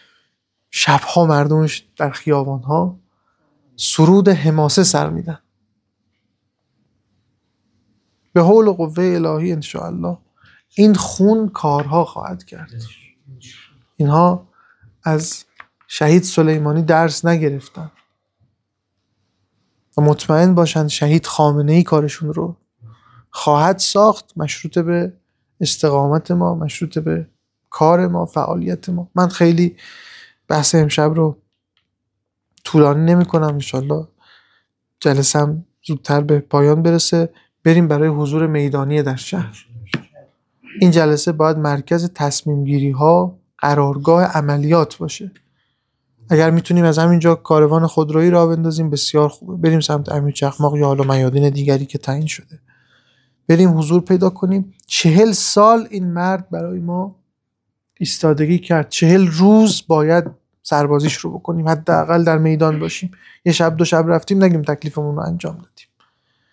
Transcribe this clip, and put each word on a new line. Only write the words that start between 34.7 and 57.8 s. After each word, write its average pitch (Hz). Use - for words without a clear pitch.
جلسه‌م 147
زودتر 143
به 147
پایان 147
برسه، 165
بریم 165
برای 151
حضور 151
میدانی 143
در 131
شهر. 127
این 180
جلسه 156
باید 156
مرکز 151
تصمیم 143
گیری 139
ها، 170
قرارگاه 143
عملیات 151
باشه. 180
اگر 160
می‌تونیم 170
از 156
همینجا 170
کاروان 160
خودرویی 156
راه 170
بندازیم، 160
بسیار 147
خوبه. 180
بریم 165
سمت 147
امیر 143
چخماق 143
یا 147
حالا 139
میادین 135
دیگری 139
که 139
تعیین 143
شده. -
بریم 165
حضور 156
پیدا 185
کنیم. 190
چهل 190
سال 220
این 185
مرد 185
برای 175
ما 180